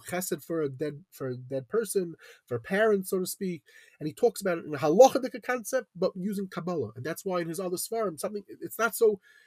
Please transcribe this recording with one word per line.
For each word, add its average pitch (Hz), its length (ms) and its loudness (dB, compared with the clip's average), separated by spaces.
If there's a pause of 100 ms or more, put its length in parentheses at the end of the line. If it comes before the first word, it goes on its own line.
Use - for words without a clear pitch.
chesed 180 360 -4
for 165 180 -2
a 143 80 0
dead, 147 420 -6
for 135 180 -6
a 127 60 -4
dead 127 320 -8
person, 190 480 -2 (300)
for 120 140 -4
parents, 202 500 2
so 190 100 0
to 185 60 -2
speak. 180 380 -6 (360)
And 156 80 -4
he 151 60 -6
talks - 280 0
about 185 180 0
it - 60 -12
in 151 80 -10
a 143 40 -4
halachic 233 680 6
concept, 247 520 -4
but 180 200 0
using 190 320 -4
Kabbalah. 160 480 -4
And 120 80 -10
that's 160 220 -6
why 180 160 -2
in 165 80 -4
his 165 100 -6
other 185 180 -4
Svarim, 208 420 -2
something, 208 280 -6
it's - 320 -10
not 226 160 2
so, 220 240 4 (280)